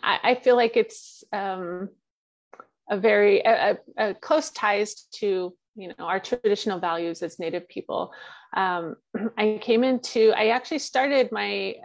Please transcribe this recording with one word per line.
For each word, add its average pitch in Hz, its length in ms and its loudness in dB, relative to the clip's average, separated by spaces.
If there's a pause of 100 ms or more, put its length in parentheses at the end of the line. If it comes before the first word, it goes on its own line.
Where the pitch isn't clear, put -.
I, - 200 0
I 247 120 4
feel 254 200 4
like 233 220 2
it's, - 460 -4 (100)
um, 185 560 -6 (1000)
a 208 80 0
very, 208 440 6
a, 208 360 2 (200)
a, 214 120 0
a 185 40 -6
close - 380 -2
ties 208 640 -2
to, 185 380 -2 (220)
you 196 140 -14
know, 170 160 -14
our 185 140 -2
traditional 202 600 -2
values 170 420 -2
as 170 180 -8
Native 170 280 -6
people. - 460 -8 (420)
Um, 180 400 -2 (220)
<clears throat> 220 200 -6
I 214 240 0
came 233 220 2
into, 247 540 4
I 214 120 2
actually 254 300 -2
started 269 520 0
my, 202 540 -4